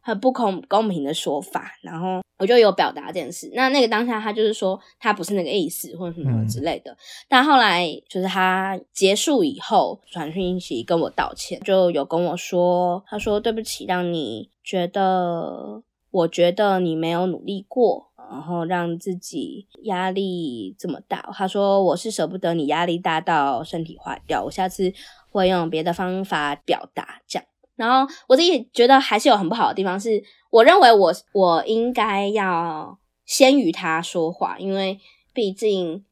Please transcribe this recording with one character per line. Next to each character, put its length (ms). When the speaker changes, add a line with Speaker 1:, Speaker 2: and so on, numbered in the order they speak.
Speaker 1:
很 180
不 100
公-， 380
公 180
平 160
的 120
说 260
法。 400
然 180
后 220
我 100
就 120
有 120
表 220
达 140
这 80
件 180
事。 220
那， 160
那 100
个 80
当 160
下 160
他 100
就 120
是 100
说 260
他 160
不 100
是 80
那 100
个 60
意 180
思 300
或 140
者 40
什 80
么 240
之 140
类 200
的。 120
Speaker 2:
嗯。 40
Speaker 1:
但 160
后 140
来 320
就 140
是 60
他 520
结 240
束 260
以 180
后 440
传 260
讯 300
息 220
跟 180
我 80
道 260
歉， 260
就 300
有 140
跟 180
我 140
说， 720
他 100
说 220
：“对 100
不 120
起， 240
让 260
你 380
觉 240
得， 960
我 180
觉 240
得 280
你 140
没 140
有 180
努 180
力 220
过， 460
然 120
后 240
让 320
自 180
己 500
压 260
力 680
这 80
么 220
大。” 240
他 160
说 340
：“我 140
是 140
舍 160
不 100
得 160
你 140
压 180
力 140
大 240
到 420
身 180
体 140
坏 300
掉， 180
我 60
下 180
次 240
会 180
用 220
别 120
的 120
方 280
法 320
表 380
达。” 340
这 120
样。 80
然 140
后 180
我 80
自 60
己 300
觉 140
得 140
还 180
是 100
有 80
很 120
不 40
好 140
的 80
地 80
方， 160
是 240
我 140
认 160
为 140
我， 200
我 340
应 260
该 360
要 680
先 320
于 140
他 280
说 300
话， 300
因 120
为 280
毕 200
竟 600